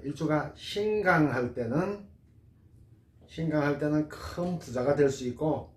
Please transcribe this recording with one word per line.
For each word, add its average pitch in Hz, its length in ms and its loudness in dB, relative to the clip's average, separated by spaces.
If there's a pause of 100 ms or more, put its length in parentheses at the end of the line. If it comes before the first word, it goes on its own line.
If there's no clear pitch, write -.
일주가 151 520 -2
신강할 175 1000 2
때는, 165 520 -2 (1200)
신강할 151 520 0
때는 151 300 0
큰 175 500 -6
부자가 127 360 0
될 143 140 6
수 131 180 -4
있고 147 500 -2